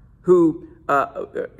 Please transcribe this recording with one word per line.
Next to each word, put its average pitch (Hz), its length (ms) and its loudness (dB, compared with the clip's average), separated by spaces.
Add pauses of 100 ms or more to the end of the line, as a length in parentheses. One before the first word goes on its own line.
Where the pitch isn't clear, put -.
(220)
who, 170 460 2 (200)
uh, - 40 -4
uh, - 540 -4 (140)